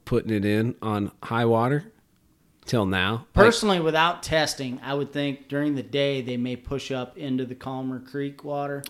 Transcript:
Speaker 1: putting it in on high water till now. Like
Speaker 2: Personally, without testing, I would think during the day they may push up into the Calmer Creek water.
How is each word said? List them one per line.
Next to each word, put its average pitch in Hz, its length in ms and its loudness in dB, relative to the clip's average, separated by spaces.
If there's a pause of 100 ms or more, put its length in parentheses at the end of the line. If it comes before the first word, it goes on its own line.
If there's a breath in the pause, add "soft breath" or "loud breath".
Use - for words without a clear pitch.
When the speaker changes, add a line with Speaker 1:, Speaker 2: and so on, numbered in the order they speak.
Speaker 1:
putting 113 280 0
it 101 100 2
in 110 380 2
on 104 300 -2 (120)
high 117 220 0
water 123 400 2 (800)
till 110 200 2
now. 95 400 0 (100)
Like 196 100 10
Speaker 2:
Personally, 214 340 4
without 160 420 2
testing, 135 640 -2
I 135 120 -4
would 143 180 -4
think 143 340 -4
during 143 280 0
the 127 80 -4
day 139 380 -2
they 123 160 -6
may 123 200 -4
push 131 340 -8
up 127 260 -6
into 131 280 -2
the 127 100 -10
Calmer 131 460 -8
Creek 143 420 -8
water. 143 460 -6